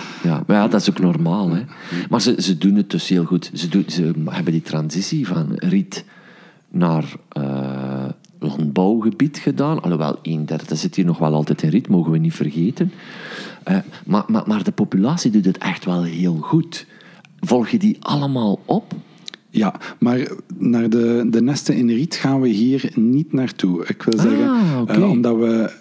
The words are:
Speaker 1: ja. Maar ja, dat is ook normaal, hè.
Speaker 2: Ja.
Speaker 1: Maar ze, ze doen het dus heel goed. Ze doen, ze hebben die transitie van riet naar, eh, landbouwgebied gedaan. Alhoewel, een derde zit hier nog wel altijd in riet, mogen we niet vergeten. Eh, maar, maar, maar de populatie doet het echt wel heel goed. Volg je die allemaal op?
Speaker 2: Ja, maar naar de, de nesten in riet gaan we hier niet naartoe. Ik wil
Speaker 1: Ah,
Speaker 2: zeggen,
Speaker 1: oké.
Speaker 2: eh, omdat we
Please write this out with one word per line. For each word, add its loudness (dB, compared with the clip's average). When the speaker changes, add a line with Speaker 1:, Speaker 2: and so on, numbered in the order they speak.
Speaker 1:
ja. 0
Maar 4
ja, 4
dat 2
is 0
ook 2
normaal, 2
hè. 2
Speaker 2:
Ja. -6
Speaker 1:
Maar 2
ze, 2
ze 0
doen 4
het 2
dus -4
heel 2
goed. -2
Ze -6
doen, 2
ze -2
hebben -2
die 0
transitie -4
van -2
riet -2
naar, -2
eh, -6
landbouwgebied 0
gedaan. 0
Alhoewel, -2
een -4
derde -6
zit -4
hier 2
nog 0
wel 2
altijd 0
in 2
riet, 2
mogen 2
we 4
niet 2
vergeten. 0
Eh, 0
maar, 2
maar, 2
maar 0
de -2
populatie 0
doet 4
het 2
echt -6
wel 0
heel 0
goed. 0
Volg 2
je 2
die 2
allemaal 0
op? -2
Speaker 2:
Ja, 0
maar 2
naar 2
de, 2
de 4
nesten 0
in 2
riet 0
gaan 0
we 2
hier 0
niet 2
naartoe. -2
Ik -6
wil 2
Speaker 1:
Ah, 2
Speaker 2:
zeggen, 4
Speaker 1:
oké. 0
Speaker 2:
eh, 6
omdat 4
we 2